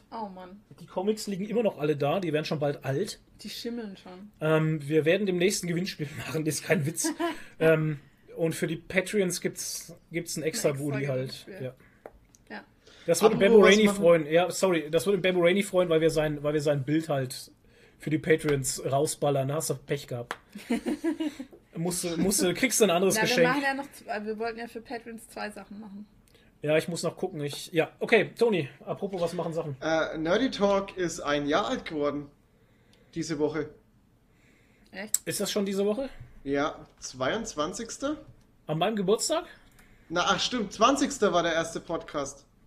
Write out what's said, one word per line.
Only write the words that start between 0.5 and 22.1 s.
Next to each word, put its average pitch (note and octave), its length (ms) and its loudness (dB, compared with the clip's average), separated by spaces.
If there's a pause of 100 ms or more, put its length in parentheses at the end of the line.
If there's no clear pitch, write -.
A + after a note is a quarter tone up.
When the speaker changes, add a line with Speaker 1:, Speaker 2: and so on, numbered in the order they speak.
Speaker 2:
Die E3 60 -18
Comics G#3 420 -2
liegen G3+ 180 -4
immer A3 180 0
noch G#3 160 0
alle D3+ 180 0
da, C#3+ 220 0
die F3 140 -2
werden D#3 120 0
schon D#3 140 -2
bald C#3+ 260 -2
alt. C3+ 340 -4 (220)
Speaker 1:
Die G#3+ 80 -14
schimmeln A3+ 480 -10
schon. F#3+ 340 -20 (100)
Speaker 2:
Ähm, D#3 460 2
wir D3+ 180 2
werden G3 200 4
demnächst F#3 380 0
ein F3 40 -6
Gewinnspiel E3 400 -4 (100)
<laughs> - 0 - (100)
machen, D3+ 180 -4
ist D3+ 180 -4
kein D#3 220 2
Witz. E3+ 240 -2 (260)
Speaker 1:
<laughs> - 240 -16
Speaker 2:
Ähm, D#3 400 4 (360)
und E3 200 0
für - 100 -2
die E3 120 -4
Patreons F#3 640 -2
gibt's, - 520 -8 (180)
gibt's E3+ 260 -8
ein D#3 60 -6
extra D#3+ 260 0
Speaker 1:
Ein D3 60 2
extra C#3 160 -6
Speaker 2:
Goodie C#3 160 -2
halt. C3 380 -4
Speaker 1:
Gewinnspiel. C#3 280 -10 (760)
Speaker 2:
Ja. G#3+ 60 -12
Speaker 1:
Ja. G3+ 80 -14 (420)
Speaker 2:
Das E3 160 2
würde A3 140 8
Speaker 3:
Apropos - 180 6
Speaker 2:
Bebo G#3+ 80 12
Speaker 3:
was F#3 80 10
Speaker 2:
Rainey G#3+ 160 8
Speaker 3:
machen. G3+ 100 4
Speaker 2:
freuen. E3+ 320 6
Ja, E3+ 240 4
sorry, E3+ 380 2
das D#3 160 0
würde G3 140 2
Bebo F3+ 220 2
Rainey F3+ 200 6
freuen, F3+ 280 2
weil D#3+ 120 4
wir E3 80 4
sein, D3+ 320 0
weil D3 140 0
wir D#3 60 2
sein C#3+ 220 2
Bild D#3 260 0
halt C3+ 420 -4 (480)
für - 100 -8
die D3+ 80 2
Patreons D3+ 640 0 (100)
rausballern. C#3 580 0
Da C#3+ 60 -2
hast D#3 140 -4
du C#3 60 -2
Pech C#3 320 -6
gehabt. A#2+ 280 -8 (320)
Speaker 1:
<laughs> D4+ 1080 -4
Speaker 2:
Musst E3+ 280 -2
du, E3+ 160 -2